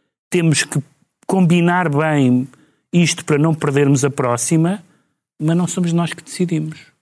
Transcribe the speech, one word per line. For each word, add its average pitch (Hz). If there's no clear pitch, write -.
temos 165
que -
combinar 175
bem 139
isto 175
para 151
não 156
perdermos 143
a 139
próxima, 160
mas 160
não 175
somos 175
nós 170
que -
decidimos. 156